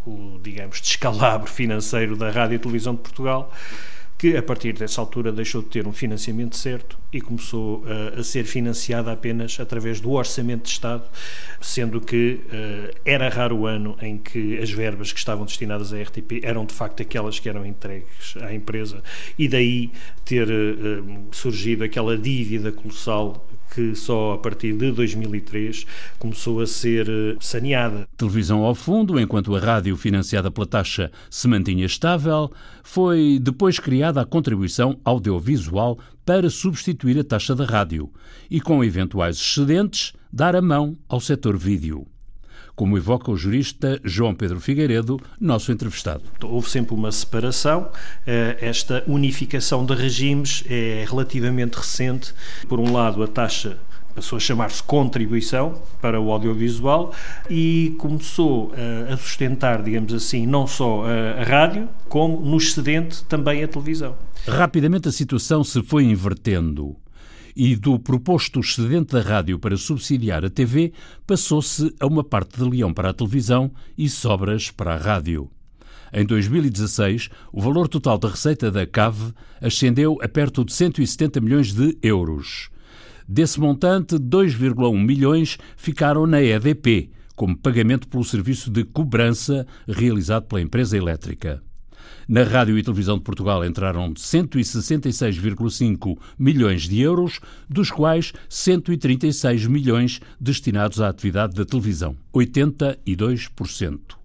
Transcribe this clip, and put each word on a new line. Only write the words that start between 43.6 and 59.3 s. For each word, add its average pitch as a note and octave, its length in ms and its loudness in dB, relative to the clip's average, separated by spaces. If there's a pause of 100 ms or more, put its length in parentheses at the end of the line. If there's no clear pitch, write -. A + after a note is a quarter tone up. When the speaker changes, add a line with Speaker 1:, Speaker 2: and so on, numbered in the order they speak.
Speaker 2:
João G2+ 320 0
Pedro F2+ 240 -4
Figueiredo, C3+ 600 0 (200)
nosso B2+ 320 0
entrevistado. G#2 520 -6 (200)
Speaker 1:
Houve A#2 260 2
sempre A#2+ 240 2
uma A2 180 0
separação. B2+ 800 0 (360)
Eh, A#2 360 2
esta A#2 460 0
unificação C3+ 800 2
de C3 100 2
regimes C#3 720 2
é A2+ 400 0
relativamente B2+ 680 2
recente. - 600 0 (320)
Por B2 120 2
um A#2+ 140 4
lado, A2 300 2
a G#2+ 40 2
taxa G#2+ 520 0 (340)
passou - 240 0
a - 20 0
chamar-se A2+ 440 0
contribuição B2+ 1000 2 (200)
para A2+ 180 2
o G#2+ 120 2
audiovisual A#2 840 2 (360)
e E3 480 4
começou, C#3+ 800 2
eh, A#2 360 -2
a C3 60 0
sustentar, B2+ 640 2